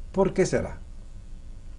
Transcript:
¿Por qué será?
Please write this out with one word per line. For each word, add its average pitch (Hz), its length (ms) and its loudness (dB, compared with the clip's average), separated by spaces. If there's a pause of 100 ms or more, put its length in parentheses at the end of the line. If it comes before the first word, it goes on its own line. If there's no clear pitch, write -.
(120)
¿Por 190 200 6
qué 185 140 6
será? 92 320 0 (1000)